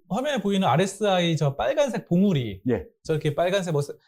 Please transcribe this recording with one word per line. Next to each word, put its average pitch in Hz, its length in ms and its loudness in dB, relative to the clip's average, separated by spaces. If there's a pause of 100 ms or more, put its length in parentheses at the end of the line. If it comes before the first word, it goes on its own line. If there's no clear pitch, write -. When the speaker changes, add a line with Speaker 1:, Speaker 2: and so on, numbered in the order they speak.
Speaker 1:
화면에 262 320 -2
보이는 196 260 0
알에스아이 180 720 2
저 143 180 0
빨간색 269 540 0
봉우리, 151 600 0
Speaker 2:
예. 107 160 0 (200)
Speaker 1:
저렇게 151 320 -2
빨간색 180 360 0
뭐, 143 100 0 (260)